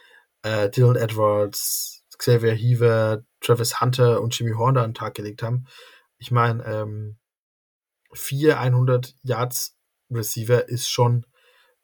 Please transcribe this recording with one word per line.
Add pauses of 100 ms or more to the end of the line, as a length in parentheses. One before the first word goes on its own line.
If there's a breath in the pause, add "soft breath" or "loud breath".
(420 soft breath)
äh,
Dylan
Edwards, (120)
Xavier
Heaver, (160)
Travis
Hunter
und
Jimmy
Horn
da
an
den
Tag
gelegt
haben. (520 loud breath)
Ich
mein,
ähm, (920)
vier
hundert
Yards (340)
Receiver
ist
schon (580 soft breath)